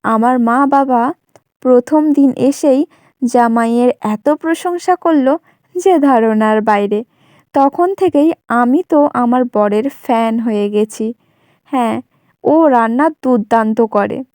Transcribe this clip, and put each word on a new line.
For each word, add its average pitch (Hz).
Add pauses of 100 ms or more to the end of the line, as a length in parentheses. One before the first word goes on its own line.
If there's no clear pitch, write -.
আমার 226
মা 240
বাবা 269 (460)
প্রথম 285
দিন 277
এসেই 277 (380)
জামাইয়ের 233
এত 214
প্রশংসা 339
করলো 294 (380)
যে 359
ধারণার 220
বাইরে। 208 (480)
তখন 320
থেকেই 320 (160)
আমি 247
তো 294
আমার 247
বরের 214
ফ্যান 226
হয়ে 208
গেছি। 214 (500)
হ্যাঁ, 240 (420)
ও 311
রান্না 247
দুর্দান্ত 226
করে 220 (100)